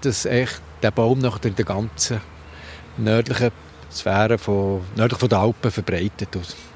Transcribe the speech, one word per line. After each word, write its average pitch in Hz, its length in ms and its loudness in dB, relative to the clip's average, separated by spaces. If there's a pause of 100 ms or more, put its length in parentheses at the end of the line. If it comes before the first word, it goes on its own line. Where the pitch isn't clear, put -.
das 131 240 0
echt, 123 360 0 (180)
den 107 120 2
Baum 120 260 4
nachher 123 280 -2
in 101 100 -2
der 107 80 0
ganzen 104 560 -4 (760)
nördlichen 113 540 2 (400)
Sphäre 107 480 2
von, 98 440 0 (120)
nördlich 113 240 2
von 123 100 2
den 107 100 6
Alpen 110 340 2
verbreitet 101 640 -4
aus-, 90 180 -10 (220)